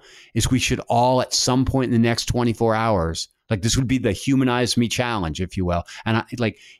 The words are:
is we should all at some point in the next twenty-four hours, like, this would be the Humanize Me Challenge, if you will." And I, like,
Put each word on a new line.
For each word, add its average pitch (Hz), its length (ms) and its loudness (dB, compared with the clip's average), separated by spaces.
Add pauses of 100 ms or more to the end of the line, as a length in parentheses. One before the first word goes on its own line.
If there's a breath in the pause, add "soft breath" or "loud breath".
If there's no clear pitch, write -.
(340 loud breath)
is - 180 0
we 131 80 2
should 123 220 -2
all 123 400 2
at - 120 -4
some 127 300 2
point 120 300 0
in 113 80 4
the 117 60 4
next 117 180 -2
twenty-four 117 500 0
hours, 98 540 -2 (200)
like, 107 120 -2
this 113 160 0
would 131 100 0
be 127 120 2
the 120 120 0
Humanize 123 640 0
Me 120 140 2
Challenge, 101 500 -2
if 92 160 -6
you 95 80 -2
will." 87 220 -2 (200 loud breath)
And 113 120 0
I, - 80 -2 (120)
like, 113 220 -2 (200 loud breath)